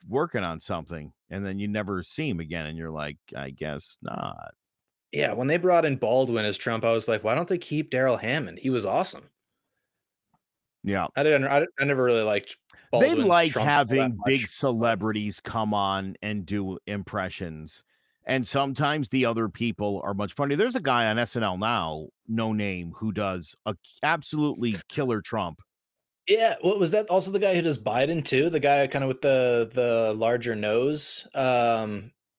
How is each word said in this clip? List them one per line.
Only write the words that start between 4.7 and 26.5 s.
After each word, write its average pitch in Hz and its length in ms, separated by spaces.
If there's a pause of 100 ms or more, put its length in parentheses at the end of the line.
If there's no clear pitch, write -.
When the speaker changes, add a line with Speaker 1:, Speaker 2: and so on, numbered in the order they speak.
Speaker 2:
Yeah, 73 180
when 123 160
they 151 80
brought 175 300
in 143 100
Baldwin 120 480
as 104 140
Trump, 113 260
I 117 80
was 113 160
like, 107 160
"Why 110 100
don't 170 140
they 185 100
keep 151 340
Daryl 127 280
Hammond? 117 400
He 131 100
was 120 160
awesome." 139 440 (1500)
Speaker 1:
Yeah. 98 320
Speaker 2:
I 143 80
didn't, 147 220
I, 143 200 (140)
I 139 60
never 135 180
really 120 180
liked 107 360 (360)
Speaker 1:
They 117 140
Speaker 2:
Baldwin's 302 200
Speaker 1:
like 170 260
Speaker 2:
Trump 123 140
all 143 180
that - 40
Speaker 1:
having 131 340
big 135 180
Speaker 2:
much. 107 80
Speaker 1:
celebrities 110 920
come 110 340
on 98 480
and 104 240
do 95 400
impressions, 92 960 (440)
and 131 180
sometimes 139 640
the 131 160
other 113 240
people 104 540
are 101 100
much 98 200
funnier. 143 240
There's 233 180
a 254 40
guy 123 280
on 107 100
S 120 180
N 120 60
L 95 160
now, 87 520 (180)
no 113 260
name, 92 420
who 110 160
does 92 440 (100)
a 107 80
k-, 92 60 (240)
absolutely 147 840
killer 123 340
Trump. 92 380 (680)
Speaker 2:
Yeah, 220 340